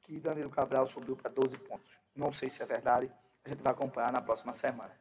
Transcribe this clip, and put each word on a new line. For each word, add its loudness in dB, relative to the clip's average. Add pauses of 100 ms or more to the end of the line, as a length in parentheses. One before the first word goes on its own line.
que -10
Danilo -2
Cabral 4
subiu -6
para -8
doze 2
pontos. -14 (240)
Não 0
sei -4
se -6
é -4
verdade, 2 (340)
a -14
gente -8
vai 4
acompanhar 0
na 2
próxima -2
semana. -4